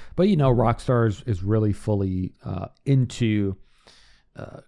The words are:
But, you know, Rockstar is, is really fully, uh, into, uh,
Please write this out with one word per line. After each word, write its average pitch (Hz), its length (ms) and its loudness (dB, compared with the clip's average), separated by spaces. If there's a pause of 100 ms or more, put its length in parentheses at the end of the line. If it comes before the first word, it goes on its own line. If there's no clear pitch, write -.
(160)
But, 185 120 4
you 202 80 4
know, 139 160 4
Rockstar 117 560 2
is, 104 180 -6
is 107 160 -2
really 107 300 2
fully, 98 640 -4 (100)
uh, 95 220 -8 (200)
into, 110 680 0 (800)
uh, - 320 -18